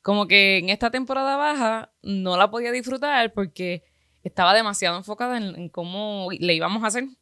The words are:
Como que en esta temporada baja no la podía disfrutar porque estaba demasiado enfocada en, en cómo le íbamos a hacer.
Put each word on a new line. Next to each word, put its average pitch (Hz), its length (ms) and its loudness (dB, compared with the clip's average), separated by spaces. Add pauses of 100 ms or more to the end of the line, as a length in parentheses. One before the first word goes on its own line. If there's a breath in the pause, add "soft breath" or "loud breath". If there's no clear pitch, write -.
Como 202 260 0
que 196 300 6
en 180 120 -2
esta 233 220 0
temporada 262 460 -2
baja 262 640 -2
no 185 360 -2
la 202 140 6
podía 240 200 -4
disfrutar 254 640 -2
porque 180 500 -6 (400)
estaba 185 300 4
demasiado 202 440 0
enfocada 233 400 -6
en, 220 60 -4 (120)
en 165 140 -10
cómo 190 680 -8
le 175 160 2
íbamos 180 300 0
a 220 40 0
hacer. 247 180 -2 (160)